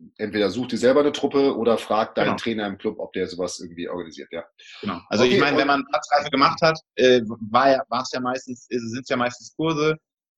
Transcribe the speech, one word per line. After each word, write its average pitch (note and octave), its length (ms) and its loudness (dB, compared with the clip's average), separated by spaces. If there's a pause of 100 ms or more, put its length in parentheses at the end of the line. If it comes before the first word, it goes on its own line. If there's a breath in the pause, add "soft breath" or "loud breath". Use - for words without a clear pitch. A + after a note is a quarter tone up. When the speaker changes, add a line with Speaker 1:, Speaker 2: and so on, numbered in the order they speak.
(180)
Speaker 1:
entweder G#2 320 0
such A#2+ 180 -4
dir A#2 100 -2
selber B2+ 240 4
eine C#3+ 120 2
Truppe C#3 420 0
oder A2+ 220 2
frag A2 380 -2
deinen G#2+ 100 0
Speaker 2:
Genau. G#2 120 0
Speaker 1:
Trainer G#2+ 300 -4
im F#2+ 100 -8
Club, - 220 -6
ob - 140 -10
der F#2 140 -4
sowas F2 340 -6
irgendwie E2+ 260 -10
organisiert, D#2+ 440 -10
ja. E2 120 -10 (380 loud breath)
Speaker 2:
Genau. F2+ 180 -6 (100)
Also G#2 140 2
Speaker 1:
Okay, B2+ 120 4
Speaker 2:
ich - 40 4
meine, C#3+ 160 2
Speaker 1:
und D3 60 4
Speaker 2:
wenn C#3 60 2
man C#3 180 2
Platzreife - 440 -2
gemacht C#3+ 320 2
hat, D#3+ 160 2 (180)
äh, B2+ 260 6 (300)
war C3 200 4
ja, C3 160 2
war's B2 240 -4
ja C3 80 -4
meistens, B2+ 500 -8
äh, B2 100 -4
sind's A#2 300 -8
ja C#3 60 -2
meistens A#2+ 400 -4
Kurse. D#3 400 0 (420)